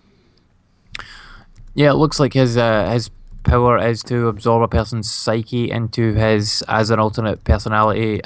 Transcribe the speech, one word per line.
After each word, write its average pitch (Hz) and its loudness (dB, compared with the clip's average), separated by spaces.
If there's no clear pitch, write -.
Yeah, 143 4
it 139 2
looks 147 0
like 135 2
his, 127 2
uh, 110 2
his 117 -2
power 120 4
is 110 -2
to 120 -2
absorb 117 0
a 113 2
person's 110 -4
psyche 117 -4
into 113 -2
his 107 0
as 107 0
an 110 2
alternate 107 -2
personality 107 0